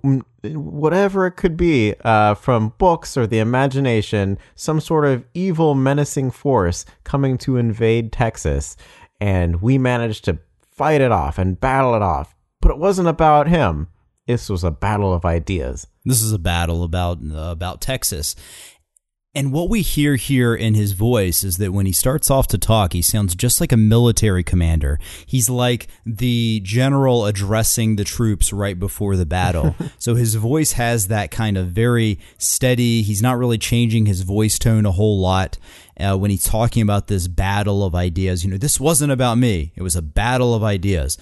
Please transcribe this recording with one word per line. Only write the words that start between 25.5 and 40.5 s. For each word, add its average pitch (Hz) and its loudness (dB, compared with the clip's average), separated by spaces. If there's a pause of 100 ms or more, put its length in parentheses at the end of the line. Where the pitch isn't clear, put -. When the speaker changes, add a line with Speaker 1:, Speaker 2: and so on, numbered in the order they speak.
Speaker 2:
like 123 -2 (180)
the 117 -2
general 127 2
addressing 107 0
the 101 -4
troops 107 -2
right 101 -4
before 98 -2
the 92 0
battle. 85 0
Speaker 1:
<laughs> 170 -8 (140)
Speaker 2:
So 120 -2
his 113 0
voice 143 0
has 117 -2
that 104 -2
kind 104 -2
of 90 -2
very 113 0 (200)
steady, 120 0
he's 101 -2
not 123 2
really 120 0
changing 117 2
his 92 0
voice 104 0
tone 110 2
a 95 0
whole 101 2
lot, 92 -2 (420)
uh, 98 0
when 101 -2
he's 98 -2
talking 117 0
about 101 0
this 92 -2
battle 101 0
of 87 -2
ideas. 90 -2
You 95 -4
know, 98 -4
"This - -2
wasn't 147 0
about 123 0
me. 101 0
It - -12
was 87 -4
a 85 -4
battle 120 0